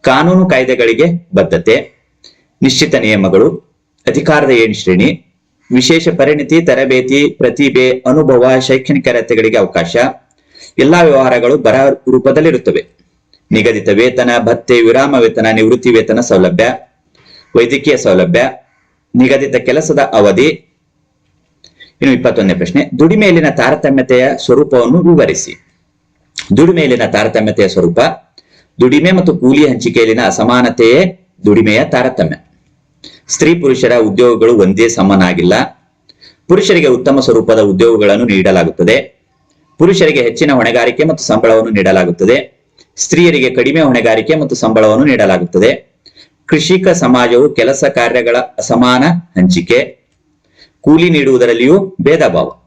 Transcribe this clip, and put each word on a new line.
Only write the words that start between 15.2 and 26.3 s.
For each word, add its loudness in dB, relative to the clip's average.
ನಿವೃತ್ತಿ 0
ವೇತನ 0
ಸೌಲಭ್ಯ, 0
ವೈದ್ಯಕೀಯ 0
ಸೌಲಭ್ಯ, 0
ನಿಗದಿತ 0
ಕೆಲಸದ -2
ಅವಧಿ. 0
ಇನ್ನು 2
ಇಪ್ಪತ್ತೊಂದನೇ 0
ಪ್ರಶ್ನೆ, -4
ದುಡಿಮೆಯಲ್ಲಿನ 2
ತಾರತಮ್ಯತೆಯ 0
ಸ್ವರೂಪವನ್ನು 2
ವಿವರಿಸಿ. 0